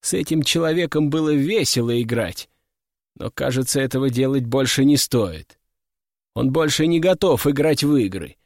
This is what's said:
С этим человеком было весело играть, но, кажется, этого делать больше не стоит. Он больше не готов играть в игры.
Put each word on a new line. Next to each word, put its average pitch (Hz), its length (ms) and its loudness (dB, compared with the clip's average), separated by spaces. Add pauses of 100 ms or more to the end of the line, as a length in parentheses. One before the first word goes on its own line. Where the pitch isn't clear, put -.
С - 140 -6
этим 160 280 -2
человеком 160 680 0
было 156 240 0
весело 135 680 0
играть, 113 480 -4 (680)
но, - 140 -8
кажется, 131 500 -2
этого 135 280 -2
делать 131 380 0
больше 135 380 0
не 143 120 6
стоит. 92 640 -2 (760)
Он 131 180 0
больше 156 340 0
не 170 140 2
готов 175 460 2
играть 143 360 2
в 147 140 2
игры. 98 500 -2